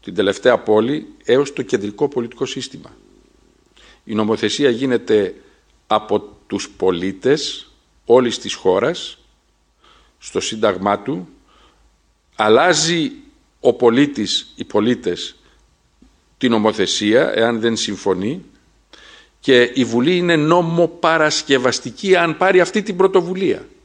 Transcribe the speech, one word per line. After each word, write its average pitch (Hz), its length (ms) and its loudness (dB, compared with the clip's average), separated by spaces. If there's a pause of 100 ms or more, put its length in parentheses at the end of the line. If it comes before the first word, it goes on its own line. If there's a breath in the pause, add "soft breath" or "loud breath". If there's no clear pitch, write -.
την 95 100 -12
τελευταία 101 440 2
πόλη, 117 500 0 (160)
έως 139 300 2
το - 80 -8
κεντρικό 104 460 -4
πολιτικό 123 380 -6
σύστημα. - 500 -14 (1080 soft breath)
Η 110 100 -12
νομοθεσία 110 560 0
γίνεται 113 640 0 (520 soft breath)
από 107 320 0 (280)
τους 98 220 -8
πολίτες 95 1000 -2 (340)
όλης 120 340 4
της - 140 -10
χώρας, 101 640 -2 (1000 soft breath)
στο - 200 -6
σύνταγμά 101 600 0
του, 175 280 -8 (1080 soft breath)
αλλάζει 156 760 2 (480)
ο 123 140 2
πολίτης, 123 840 0
οι - 80 -12
πολίτες, 107 720 -2 (1000 soft breath)
την 123 140 -4
νομοθεσία, 107 840 0
εάν 113 240 -2
δεν 113 160 -2
συμφωνεί, 104 680 -6 (960 loud breath)
και 123 340 4
η 131 120 0
Βουλή 123 320 0
είναι 175 180 0
νομοπαρασκευαστική, 160 1800 0
αν 170 220 0
πάρει 185 240 4
αυτή 175 200 0
την 196 160 -8
πρωτοβουλία. 185 680 -2 (180)